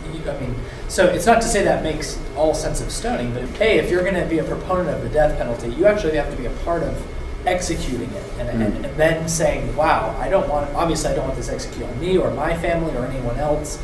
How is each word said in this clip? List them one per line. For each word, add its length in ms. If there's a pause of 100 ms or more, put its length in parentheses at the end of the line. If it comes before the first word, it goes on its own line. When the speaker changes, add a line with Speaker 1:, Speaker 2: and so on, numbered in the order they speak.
(140)
Speaker 1:
you, 160
I 100
mean, 140 (320)
so 200
it's 200
not 160
to 60
say 160
that 180
makes 360 (180)
all 180
sense 260
of 120
stoning, 420
but 80 (160)
hey, 200
if 120
you're 140
gonna 220
be 120
a 60
proponent 460
of 120
the 80
death 260
penalty, 340
you 140
actually 320
have 140
to 60
be 100
a 40 (140)
part 200
of 120 (500)
executing 680
it 100 (180)
and, 80 (140)
and, 120
Speaker 2:
Mm. 100
Speaker 1:
and 120
then 320
saying, 460
"Wow, 440
I 100
don't 200
want, 260
obviously 380
I 20
don't 100
want 120
this 120
executed 400
on 120
me 180
or 140
my 240
family 400
or 100
anyone 320
else. 460